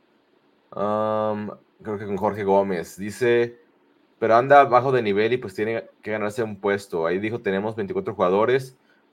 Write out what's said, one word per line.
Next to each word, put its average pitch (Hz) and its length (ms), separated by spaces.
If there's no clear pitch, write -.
um, 107 760
creo 107 140
que 104 80
con 101 120
Jorge 101 260
Gómez. 98 540
Dice, 120 640
pero 110 160
anda 139 280
bajo 123 280
de 127 100
nivel 107 320
y 127 40
pues 117 160
tiene 110 360
que 107 100
ganarse 107 320
un 107 160
puesto. 98 460
Ahí 90 140
dijo: 110 220
Tenemos 101 340
veinticuatro 95 400
jugadores. 107 640